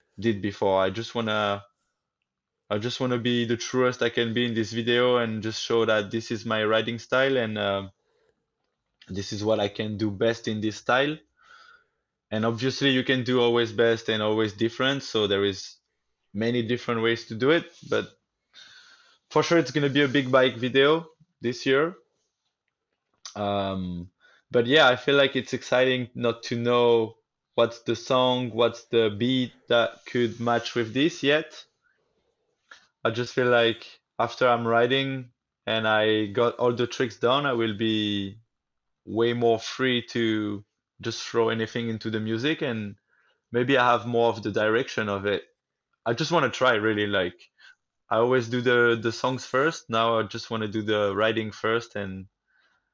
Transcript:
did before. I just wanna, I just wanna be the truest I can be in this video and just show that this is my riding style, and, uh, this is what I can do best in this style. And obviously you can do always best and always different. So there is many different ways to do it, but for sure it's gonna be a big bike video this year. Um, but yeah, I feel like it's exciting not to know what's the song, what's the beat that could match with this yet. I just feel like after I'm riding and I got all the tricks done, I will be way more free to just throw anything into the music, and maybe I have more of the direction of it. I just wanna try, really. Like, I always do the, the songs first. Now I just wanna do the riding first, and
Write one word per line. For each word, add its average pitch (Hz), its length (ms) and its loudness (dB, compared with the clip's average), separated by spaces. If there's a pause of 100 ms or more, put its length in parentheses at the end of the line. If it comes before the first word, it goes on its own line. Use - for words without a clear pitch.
(180)
did 101 220 0
before. 98 400 0
I 95 80 2
just 110 260 -8
wanna, 107 480 -2 (1080)
I 107 100 0
just 120 200 -6
wanna 123 200 -2
be 120 260 0
the 117 120 -2
truest 127 440 -2
I 120 80 0
can 117 240 -2
be 120 120 0
in 120 80 -4
this 107 200 -4
video 120 440 2
and 110 260 -2
just 110 180 -6
show 117 240 0
that 107 260 0
this 113 200 -6
is 110 140 -8
my 110 180 -2
riding 110 360 0
style, 131 380 0
and, 110 200 -2
uh, 98 320 -4 (1160)
this 95 260 -10
is 101 100 -6
what 107 160 0
I 104 80 0
can 107 300 -6
do 107 120 -2
best 113 380 -2
in 107 140 -4
this 107 160 -4
style. 139 400 0 (1120)
And 107 140 -2
obviously 127 440 0
you 127 140 2
can 127 200 0
do 127 160 2
always 117 320 2
best 117 380 2
and 110 120 0
always 107 320 0
different. 131 500 -2
So 107 240 0
there 101 180 2
is 95 300 -4 (580)
many 117 300 0
different 117 400 -2
ways 117 240 0
to 117 80 -10
do 127 160 2
it, 170 200 0 (180)
but 110 200 -2 (1200)
for 151 140 2
sure 170 160 4
it's 160 120 0
gonna 143 180 0
be 139 120 2
a 143 60 4
big 127 240 0
bike 131 260 4
video 139 500 2 (340)
this 120 240 -4
year. 147 300 0 (1400)
Um, 95 760 -4 (400)
but 123 160 2
yeah, 139 220 6
I 123 80 6
feel 139 200 2
like 139 200 4
it's 127 180 -6
exciting 127 640 0
not 120 280 -2
to - 140 -6
know 120 600 2 (360)
what's 117 300 0
the 120 120 -2
song, 127 560 0
what's 117 340 -2
the 113 300 2
beat 123 380 -2 (160)
that 117 380 0
could 117 320 -2
match 117 340 -2
with 110 200 -4
this 151 280 0
yet. 151 420 -2 (1400)
I 120 80 0
just 120 220 -4
feel 127 140 2
like 117 380 4 (320)
after 117 300 0
I'm 117 200 2
riding 131 640 0 (380)
and 110 200 -2
I 107 400 4
got 117 300 0
all 123 160 2
the 120 140 -2
tricks 120 300 -4
done, 135 280 0
I 135 80 -2
will 113 240 -2
be 104 640 -2 (640)
way 113 280 0
more 117 260 2
free 123 480 -2
to 107 560 -2 (380)
just 113 220 -8
throw 113 260 0
anything 113 400 -4
into 110 200 -6
the 107 120 -2
music, 113 400 -4
and 110 340 -6 (560)
maybe 127 260 2
I 123 140 6
have 113 160 2
more 117 220 2
of 110 140 -4
the 107 80 -4
direction 110 580 0
of 98 160 -4
it. 101 180 -2 (640)
I 120 80 0
just 147 180 -4
wanna 151 180 2
try, 127 260 2
really. 104 300 0
Like, 95 300 -2 (760)
I 110 80 0
always 120 300 2
do 123 140 -2
the, 120 400 4
the 117 100 -2
songs 131 340 -4
first. 143 440 -2
Now 113 300 2
I 110 40 0
just 110 260 -12
wanna 110 200 -4
do 110 120 -4
the 104 340 0
riding 110 360 0
first, 113 460 -4
and 95 300 -10 (680)